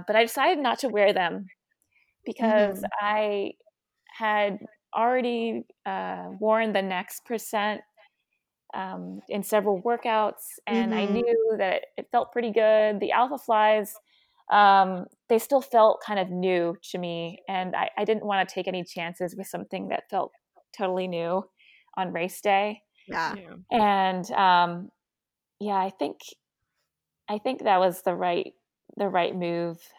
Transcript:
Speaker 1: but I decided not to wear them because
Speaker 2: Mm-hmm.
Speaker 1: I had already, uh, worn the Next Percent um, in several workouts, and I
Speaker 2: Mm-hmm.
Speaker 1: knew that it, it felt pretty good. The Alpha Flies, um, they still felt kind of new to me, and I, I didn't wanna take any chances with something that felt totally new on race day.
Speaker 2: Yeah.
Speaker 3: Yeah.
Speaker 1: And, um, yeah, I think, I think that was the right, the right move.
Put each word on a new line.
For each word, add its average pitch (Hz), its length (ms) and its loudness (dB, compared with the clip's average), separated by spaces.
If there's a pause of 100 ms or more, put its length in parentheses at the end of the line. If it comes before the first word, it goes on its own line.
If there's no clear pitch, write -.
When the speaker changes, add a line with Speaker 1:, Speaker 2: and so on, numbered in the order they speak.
Speaker 1:
but 208 80 2
I 226 80 6
decided 294 360 0
not 247 200 0
to 269 100 -4
wear 202 240 4
them 185 320 -2 (800)
because 208 540 2
Speaker 2:
Mm-hmm. 196 40 -8 (180)
Speaker 1:
I 208 500 0 (560)
had 208 520 0 (360)
already, 233 680 0 (200)
uh, 185 440 -8 (100)
worn 220 340 2
the 196 80 0
Next 190 440 -6
Percent 214 560 -4 (920)
um, 190 540 -10
in 202 120 -4
several 196 400 0
workouts, 226 600 -2 (240)
and 226 260 0
I 214 120 0
Speaker 2:
Mm-hmm. 202 80 0
Speaker 1:
knew 226 440 2
that 190 160 0
it, - 120 -4 (120)
it - 140 -10
felt - 200 0
pretty 233 200 -2
good. 214 480 4
The - 140 -2
Alpha 262 240 2
Flies, 214 580 2 (560)
um, 190 540 6 (240)
they 226 100 4
still 262 220 2
felt 220 440 4
kind 208 140 -2
of 185 100 -2
new 180 460 0 (160)
to 190 80 -6
me, 170 480 -8
and 185 280 -4
I, - 220 -2
I 208 80 -2
didn't 214 200 -2
wanna 196 200 0
take 185 220 -8
any 185 160 -4
chances 175 520 -8
with 196 120 -12
something 190 400 -10
that - 220 -6
felt - 240 -4 (440)
totally 185 300 -2
new 175 360 -4 (540)
on 185 140 -4
race 180 300 -6
day. 208 400 2 (260)
Speaker 2:
Yeah. 165 280 -4
Speaker 3:
Yeah. 185 200 -16 (160)
Speaker 1:
And, 190 600 2
um, 175 580 4 (720)
yeah, 202 180 -2
I 190 120 0
think, - 300 -8 (1080)
I 208 80 -4
think 262 260 -4
that 196 160 6
was 180 220 2
the 180 120 0
right, 175 400 -2 (440)
the 202 100 -2
right 180 260 0
move. 170 460 -4 (200)